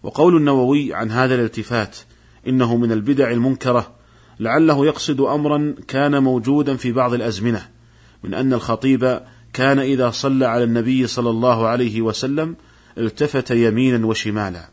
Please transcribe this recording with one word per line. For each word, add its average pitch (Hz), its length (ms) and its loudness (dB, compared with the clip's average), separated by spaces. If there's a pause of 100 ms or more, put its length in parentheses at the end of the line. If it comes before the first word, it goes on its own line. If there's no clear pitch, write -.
وقول 165 320 4
النووي 139 580 2
عن 107 180 -6
هذا 127 240 0
الالتفات 113 640 -4 (500)
إنه 123 300 2
من 117 140 2
البدع 120 400 2
المنكرة 123 600 0 (480)
لعله 143 460 2
يقصد 143 360 -2
أمرا 147 540 0 (120)
كان 139 360 0
موجودا 131 520 2
في 123 160 -4
بعض 123 220 0
الأزمنة، 110 560 -4 (540)
من 104 100 -10
أن 131 200 0
الخطيب 123 680 0 (320)
كان 135 260 2
إذا 131 300 0
صلى 131 360 0
على 120 180 0
النبي 120 440 0
صلى 120 220 -4
الله 117 380 2
عليه 113 340 0
وسلم 143 540 -4 (420)
التفت 131 540 -2
يمينا 117 540 2
وشمالا 104 680 -4